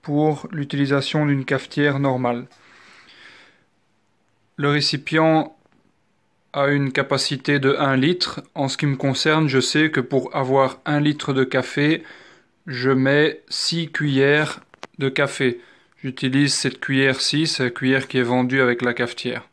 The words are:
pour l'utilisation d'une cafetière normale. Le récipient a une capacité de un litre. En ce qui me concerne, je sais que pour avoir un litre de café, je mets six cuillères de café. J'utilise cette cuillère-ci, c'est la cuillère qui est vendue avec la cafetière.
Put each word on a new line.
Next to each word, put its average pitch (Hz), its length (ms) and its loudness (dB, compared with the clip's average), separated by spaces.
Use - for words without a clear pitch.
pour 151 520 0
l'utilisation 143 720 0
d'une 139 180 0
cafetière 139 540 0
normale. 127 480 -2
Le 143 140 -2
récipient 156 880 0
a 143 160 2
une 143 240 0
capacité 139 680 -2
de 135 220 2
un 135 160 2
litre. 165 460 0
En 139 140 -4
ce - 80 -6
qui 151 100 -2
me 139 80 0
concerne, 151 540 0
je 131 100 4
sais 151 320 2
que 151 100 0
pour - 360 -2
avoir 135 480 2
un 147 160 0
litre 147 320 0
de 135 100 2
café, 143 600 0
je 127 220 0
mets 139 580 2
six 165 420 -4
cuillères 143 720 2
de 139 100 -2
café. 135 520 -2
J'utilise 135 540 0
cette - 240 -4
cuillère-ci, 135 680 0
c'est 135 160 -2
la 120 60 -2
cuillère 131 360 0
qui 131 120 -2
est 127 40 2
vendue 127 380 0
avec 123 220 2
la 120 120 0
cafetière. 120 580 -6